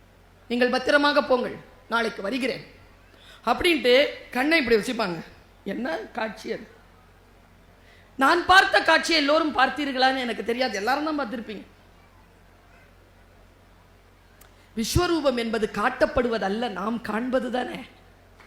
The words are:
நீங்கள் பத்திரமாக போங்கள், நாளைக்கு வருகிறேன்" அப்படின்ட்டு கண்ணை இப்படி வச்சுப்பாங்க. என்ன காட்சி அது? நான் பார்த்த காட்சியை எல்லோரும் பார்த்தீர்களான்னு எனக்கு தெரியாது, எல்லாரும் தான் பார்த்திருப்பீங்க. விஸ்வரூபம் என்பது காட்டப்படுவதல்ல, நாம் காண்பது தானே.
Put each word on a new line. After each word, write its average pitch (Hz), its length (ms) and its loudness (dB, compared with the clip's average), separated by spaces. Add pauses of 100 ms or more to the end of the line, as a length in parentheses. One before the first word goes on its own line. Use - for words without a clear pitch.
(500)
நீங்கள் 247 260 2
பத்திரமாக 285 480 2
போங்கள், 247 340 0 (320)
நாளைக்கு 226 320 -2
வருகிறேன்" 214 420 -4 (840)
அப்படின்ட்டு 247 480 2 (380)
கண்ணை 294 280 2
இப்படி 233 180 2
வச்சுப்பாங்க. 202 420 -2 (440)
என்ன 233 340 -6
காட்சி 220 540 -10
அது? 180 160 -10 (1500)
நான் 311 260 4
பார்த்த 370 360 6
காட்சியை 320 400 2
எல்லோரும் 302 360 2
பார்த்தீர்களான்னு 262 680 0
எனக்கு 220 180 -6
தெரியாது, 233 320 -2
எல்லாரும் 262 340 -2
தான் 302 100 -4
பார்த்திருப்பீங்க. 220 460 -8 (3000)
விஸ்வரூபம் 285 600 0
என்பது 226 360 -2
காட்டப்படுவதல்ல, 233 960 0
நாம் 202 320 -4
காண்பது 240 500 -4
தானே. 277 280 -6 (680)